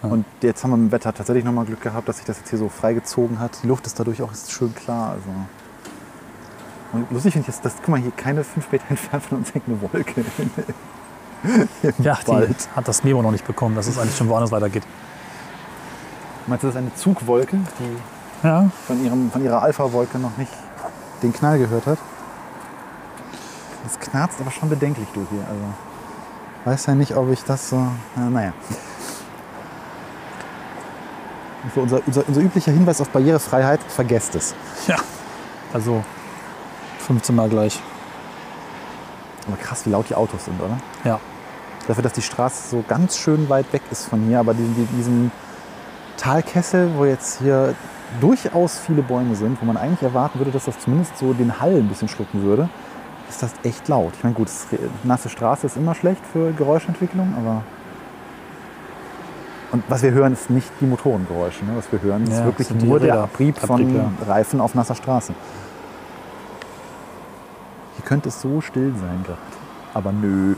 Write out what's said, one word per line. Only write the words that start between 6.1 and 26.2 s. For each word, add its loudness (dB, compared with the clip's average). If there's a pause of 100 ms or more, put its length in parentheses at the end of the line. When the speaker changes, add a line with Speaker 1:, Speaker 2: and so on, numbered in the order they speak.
Speaker 2:
Und -2
lustig 4
finde 0
ich, -6
dass, -12
dass, -2
guck -4
mal, 4
hier -2
keine 0
fünf -6
Meter 2
<laughs> -6
entfernt -2
von -2
uns -4
hängt -4
eine -2
Wolke. -2
<laughs> -2
Im 4
Speaker 1:
Ja, 4 (100)
Speaker 2:
Wald. 6
Speaker 1:
die -4
hat 0
das 0
Memo 6
noch 4
nicht 0
bekommen, 0
dass 0
es 0
eigentlich 0
schon 2
woanders 4
weitergeht. 0 (1600)
Speaker 2:
Meinst 0
du, 0
das -2
ist -4
eine -4
Zugwolke, 2 (240)
die -6
Speaker 1:
Ja. 8 (160)
Speaker 2:
von 0
ihrem, 2
von 0
ihrer 4
Alpha-Wolke 2
noch -4
nicht -6 (720)
den 4
Knall 4
gehört 2
hat? 2 (1900)
Das -6
knarzt -2
aber -4
schon -2
bedenklich, 0
du, -4
hier. -2
Also, -6 (1000)